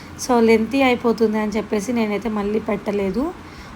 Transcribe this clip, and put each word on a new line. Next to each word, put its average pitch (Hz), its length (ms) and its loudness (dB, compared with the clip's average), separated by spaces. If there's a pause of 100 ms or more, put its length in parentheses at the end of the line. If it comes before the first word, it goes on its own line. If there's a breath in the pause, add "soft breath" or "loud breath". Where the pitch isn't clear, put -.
(260 loud breath)
So 240 140 4
లెంతీ 226 420 4
అయిపోతుంది 226 560 2
అని 214 140 -2
చెప్పేసి 208 400 -2
నేనైతే 214 360 -2
మళ్ళీ 208 300 -2
పెట్టలేదు, 208 720 -2 (440 loud breath)